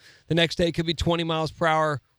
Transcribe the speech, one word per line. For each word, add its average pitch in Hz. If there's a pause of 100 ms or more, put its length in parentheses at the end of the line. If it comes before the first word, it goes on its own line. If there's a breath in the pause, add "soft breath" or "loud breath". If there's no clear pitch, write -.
(260 loud breath)
The 160
next 165
day 170
could 165
be 170
twenty 170
miles 160
per 170
hour 156 (180)